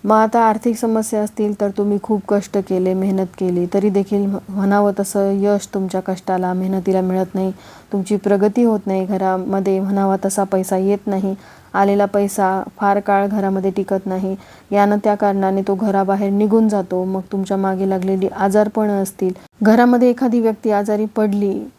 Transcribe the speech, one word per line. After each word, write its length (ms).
मग 120
आता 240
आर्थिक 380
समस्या 440
असतील 400
तर 80
तुम्ही 340
खूप 240
कष्ट 300
केले, 360
मेहनत 340
केली, 340
तरी 160
देखील 360
म्ह-, 140
म्हणावं 500
तसं 320
यश 420
तुमच्या 280
कष्टाला, 520
मेहनतीला 480
मिळत 340
नाही, 160
तुमची 220
प्रगती 480
होत 220
नाही, 200
घरामध्ये 720
म्हणावा 360
तसा 180
पैसा 340
येत 300
नाही, 280
आलेला 320
पैसा 580
फार 220
काळ 280
घरामध्ये 440
टिकत 340
नाही, 300
यानं 320
त्या 120
कारणाने 460
तो 140
घराबाहेर 540
निघून 400
जातो, 340
मग 180
तुमच्या 260
मागे 320
लागलेली 380
आजारपणं 760
असतील, 460
घरामध्ये 480
एखादी 300
व्यक्ती 320
आजारी 340
पडली 540